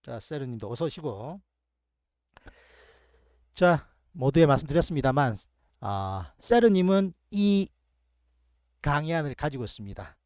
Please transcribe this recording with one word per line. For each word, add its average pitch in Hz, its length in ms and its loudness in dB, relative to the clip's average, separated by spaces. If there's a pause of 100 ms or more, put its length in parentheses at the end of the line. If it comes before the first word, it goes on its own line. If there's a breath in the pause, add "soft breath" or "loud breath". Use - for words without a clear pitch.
자, 117 180 -12
세르님도 123 500 -10
어서 120 160 -6
오시고. 147 540 -10 (2250 soft breath)
자, 175 340 2 (240)
모두에 156 340 4
말씀드렸습니다만, 139 880 0 (460)
아, 98 600 -6
세르님은 196 720 4 (180)
이 202 380 2 (1120)
강의안을 147 520 -2
가지고 135 300 -6
있습니다. 98 600 -14